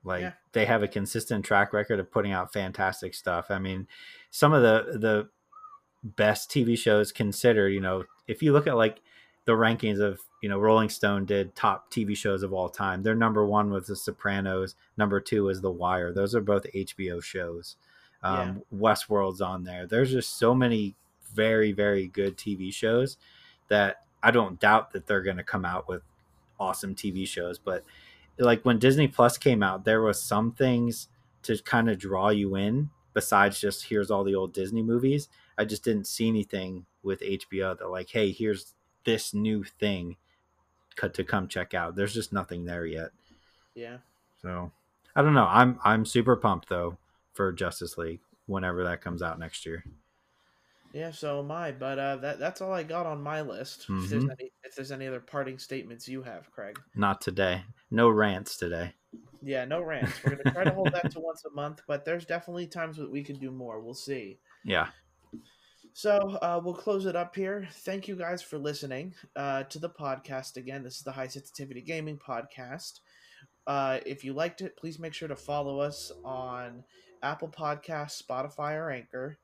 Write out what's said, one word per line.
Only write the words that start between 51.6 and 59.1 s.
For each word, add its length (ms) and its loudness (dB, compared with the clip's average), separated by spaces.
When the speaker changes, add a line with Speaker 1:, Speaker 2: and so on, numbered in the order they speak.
Speaker 2:
But, 260 -6
uh, 180 -4
that, 220 -8
that's 220 -6
all 120 -6
I 120 -4
got 220 -6
on 140 -6
my 220 -6
list. 400 -12
If 260 -6
there's 160 0
Speaker 1:
Mm-hmm. 60 0
Speaker 2:
any, 220 -14
if 140 -20
there's 160 -10
any 160 -10
other 120 -8
parting 380 -8
statements 500 -12
you 140 -10
have, 300 -16
Craig. 260 -14
Speaker 1:
Not 260 0
today. 440 -2
No 180 6
rants 480 2
today. 380 -6